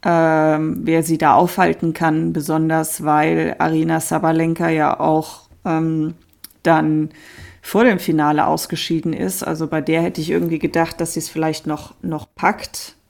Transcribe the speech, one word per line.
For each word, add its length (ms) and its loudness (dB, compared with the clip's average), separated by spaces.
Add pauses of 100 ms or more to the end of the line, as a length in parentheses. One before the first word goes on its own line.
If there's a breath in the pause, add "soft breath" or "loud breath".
ähm, 800 2
wer 180 2
sie 160 0
da 160 6
aufhalten 580 2
kann. 400 0
Besonders 720 -2
weil 540 2
Aryna 400 0
Sabalenka 680 0
ja 320 0
auch, 480 -2 (160)
ähm, 500 -2 (520)
dann 440 2 (520 loud breath)
vor 220 2
dem 140 4
Finale 480 0
ausgeschieden 680 -4
ist. 300 -4
Also 240 -4
bei 140 -2
der 220 0
hätte 180 -4
ich 100 -6
irgendwie 280 0
gedacht, 420 -2
dass 140 -4
sie 60 -4
es 80 -10
vielleicht 380 -4
noch, 360 -8
noch 320 -6
packt. 600 -4 (160)